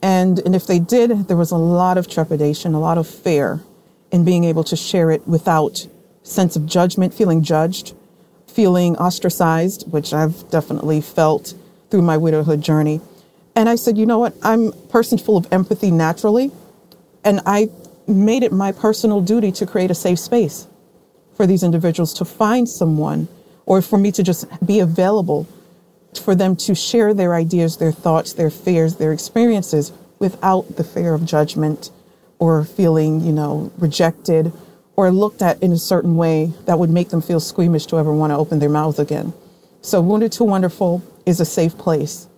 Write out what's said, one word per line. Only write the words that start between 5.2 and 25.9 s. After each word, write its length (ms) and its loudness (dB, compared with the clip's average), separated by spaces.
without 600 0
sense 320 -2
of 100 -2
judgment, 480 0
feeling 300 0
judged, 500 -2
feeling 500 2
ostracized, 920 -2
which 220 -4
I've 380 -2
definitely 500 -2
felt 520 -2
through 140 2
my 140 2
widowhood 440 0
journey. 400 0
And 120 4
I 80 2
said, 220 0
"You 80 2
know 140 2
what? 220 -2
I'm 280 2
a 20 -12
person 460 0
full 200 2
of 140 0
empathy 400 0
naturally." 600 0
And 220 2
I 240 2
made 360 2
it 80 0
my 200 -2
personal 500 0
duty 320 0
to 120 -4
create 260 -2
a 40 -2
safe 240 -2
space 480 -2
for 120 2
these 160 2
individuals 520 0
to 100 -4
find 420 0
someone, 600 -2
or 160 2
for 160 0
me 140 2
to 120 -2
just 220 -2
be 140 2
available 680 0